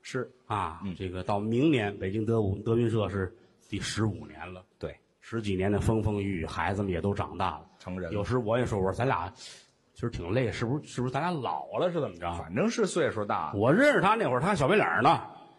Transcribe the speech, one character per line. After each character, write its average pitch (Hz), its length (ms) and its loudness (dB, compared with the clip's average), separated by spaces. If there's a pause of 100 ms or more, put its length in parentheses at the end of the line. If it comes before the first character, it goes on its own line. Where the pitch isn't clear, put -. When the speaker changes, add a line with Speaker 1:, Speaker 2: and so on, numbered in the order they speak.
Speaker 1:
是。 127 280 -6 (180)
Speaker 2:
啊， 87 360 -4
Speaker 1:
嗯。 98 160 -4
Speaker 2:
这 92 80 -6
个 92 160 -6
到 104 160 0
明 117 320 2
年 104 260 2
北 95 140 -2
京 110 140 0
德 113 160 2
舞， 98 160 2
德 113 180 0
云 117 140 4
社 107 180 2
是 92 260 -2 (360)
第 101 100 -4
十 - 240 -2
五 107 240 -2
年 85 260 -14
了。 92 80 -14 (160)
Speaker 1:
对。 76 160 -8 (280)
Speaker 2:
十 117 200 -6
几 101 140 0
年 92 160 2
的 101 80 2
风 107 240 2
风 104 180 0
雨 98 200 -2
雨， 80 40 -2
孩 85 280 -2
子 101 100 -2
们 98 80 0
也 85 80 0
都 98 140 0
长 85 240 -6
大 92 140 0
了。 73 100 -10 (180)
Speaker 1:
成 90 180 -8
人 87 120 -6
了。 82 40 -6
Speaker 2:
有 101 80 -2
时 113 160 0
我 113 200 2
也 123 80 2
说， 110 120 -2
我 95 60 2
说 95 80 2
咱 113 160 0
俩 92 240 0 (600)
其 - 80 -12
实 120 80 -2
挺 90 240 -4
累， 120 180 2
是 - 140 -4
不 127 120 -2
是， 143 80 -8
是 - 140 -10
不 123 80 -2
是 123 60 -6
咱 135 80 -2
俩 175 100 -2
老 95 480 -4
了， 175 100 0
是 165 120 -2
怎 113 100 -4
么 85 60 -16
着？ 85 160 -4
Speaker 1:
反 82 200 -8
正 165 160 2
是 226 160 0
岁 160 240 2
数 104 140 -2
大 98 300 -2
了。 - 20 -
Speaker 2:
我 110 160 4
认 269 220 6
识 185 80 4
他 202 140 4
那 214 120 0
会 127 80 2
儿， 123 60 2
他 196 120 2
小 139 140 2
白 185 80 6
脸 165 100 4
儿 85 160 2
呢。 147 200 6 (380)